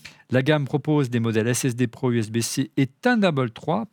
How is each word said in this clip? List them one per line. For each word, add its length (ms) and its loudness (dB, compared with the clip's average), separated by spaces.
La 140 2
gamme 200 2
propose 460 0
des 80 0
modèles 300 2
S 160 -2
S 100 0
D 140 0
Pro 240 -2
U 80 2
S 100 -4
B 80 -2
C 380 -4
et 100 2
Thunderbolt 680 0
trois, 400 -4